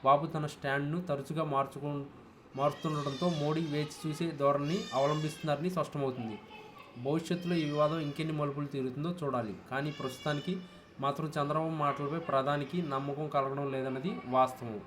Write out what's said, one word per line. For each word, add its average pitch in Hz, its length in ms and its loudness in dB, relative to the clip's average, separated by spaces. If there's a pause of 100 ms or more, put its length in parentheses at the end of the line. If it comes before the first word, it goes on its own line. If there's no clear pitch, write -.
బాబు 147 220 8
తన 151 200 -2
స్టాండ్ను 143 560 -2
తరచుగా 151 420 -2
మార్చుకు-, 139 600 0 (520)
మారుస్తుండటంతో 147 720 0
మోడీ 151 320 2
వేచి 151 480 -2
చూసే 165 220 -2
ధోరణిని 143 540 2 (100)
అవలంబిస్తున్నారని 151 760 2
స్పష్టమవుతుంది. 131 680 -2 (680)
భవిష్యత్తులో 175 500 0
ఈ 160 100 2
వివాదం 147 340 4
ఇంకెన్ని 156 360 -2
మలుపులు 143 320 0
తిరుగుతుందో 139 480 -2 (100)
చూడాలి. 120 320 -2 (140)
కానీ 139 200 -2
ప్రస్తుతానికి 147 680 -2 (400)
మాత్రం 143 260 0
చంద్రబాబు 151 420 0
మాటలపై 147 500 0
ప్రధానికి 143 640 2
నమ్మకం 143 460 -2
కలగడం 139 440 0
లేదన్నది 135 440 -2 (100)
వాస్తవం. 123 600 2